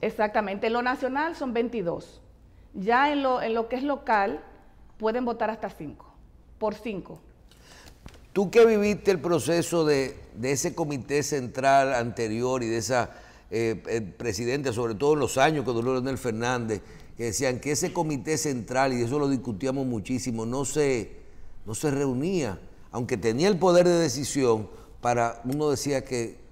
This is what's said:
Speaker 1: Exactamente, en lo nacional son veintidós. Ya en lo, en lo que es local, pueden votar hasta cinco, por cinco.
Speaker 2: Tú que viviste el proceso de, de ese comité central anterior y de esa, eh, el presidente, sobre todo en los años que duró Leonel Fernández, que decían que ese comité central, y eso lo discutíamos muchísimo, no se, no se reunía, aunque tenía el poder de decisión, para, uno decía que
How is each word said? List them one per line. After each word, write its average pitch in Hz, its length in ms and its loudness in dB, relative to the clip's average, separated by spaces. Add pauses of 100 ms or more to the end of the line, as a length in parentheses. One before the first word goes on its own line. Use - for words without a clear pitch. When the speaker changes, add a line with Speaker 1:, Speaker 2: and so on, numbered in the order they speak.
Speaker 1:
Exactamente, 214 680 -2
en 220 60 0
lo 240 80 0
nacional 262 560 -2
son 262 160 -6
veintidós. 226 720 -4 (500)
Ya 240 400 2
en 285 100 0
lo, 254 200 0
en 226 100 -2
lo 226 160 -2
que 247 80 -6
es 262 60 -4
local, 247 580 0 (560)
pueden 226 300 -2
votar 226 240 -2
hasta 220 180 -8
cinco, - 380 -14 (520)
por 214 160 -2
cinco. 196 460 -10 (1120)
Speaker 2:
Tú 185 180 2
que 226 140 10
viviste 208 460 4
el 180 100 4
proceso 165 640 2
de, 139 320 2 (180)
de 123 180 -2
ese 143 220 -2
comité 143 480 -2
central 135 680 2
anterior 120 720 0
y 113 60 -2
de 117 100 0
esa, 117 320 0 (400)
eh, 113 380 0
el 113 160 -2
presidente, 120 680 -4
sobre 113 220 -2
todo 143 200 4
en 151 60 0
los 120 160 0
años 143 300 4
que 123 60 -2
duró 117 200 0
Leonel 131 240 -2
Fernández, 117 640 -2 (360)
que 117 80 -6
decían 123 360 -2
que 143 120 -2
ese 156 200 -2
comité 156 460 -2
central, 131 560 0
y 120 80 0
eso 120 160 0
lo 143 100 0
discutíamos 131 580 -2
muchísimo, 113 600 -4
no 131 180 -2
se, 131 520 0 (480)
no 107 100 -8
se 151 160 0
reunía, 135 680 -2 (340)
aunque 123 240 -2
tenía 117 320 2
el 202 100 2
poder 175 300 6
de 175 100 6
decisión, 127 720 2 (320)
para, 117 440 0
uno 147 260 0
decía 135 340 0
que 117 340 -4 (140)